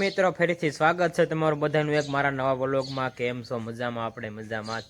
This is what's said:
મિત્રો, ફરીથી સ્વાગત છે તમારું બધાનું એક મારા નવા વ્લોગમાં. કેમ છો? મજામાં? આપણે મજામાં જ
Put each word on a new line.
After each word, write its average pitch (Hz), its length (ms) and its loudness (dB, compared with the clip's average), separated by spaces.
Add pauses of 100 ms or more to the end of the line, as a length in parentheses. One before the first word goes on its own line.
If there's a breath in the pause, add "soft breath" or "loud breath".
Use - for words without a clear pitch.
મિત્રો, 190 300 4
ફરીથી 170 380 0
સ્વાગત 165 460 2
છે 170 100 4
તમારું 156 340 0
બધાનું 151 400 2
એક 147 140 -2
મારા 139 240 2
નવા 135 220 2
વ્લોગમાં. 131 500 -2
કેમ 123 320 -4
છો? 117 160 -6
મજામાં? 117 480 -4
આપણે 113 240 -8
મજામાં 110 520 -6
જ - 80 -14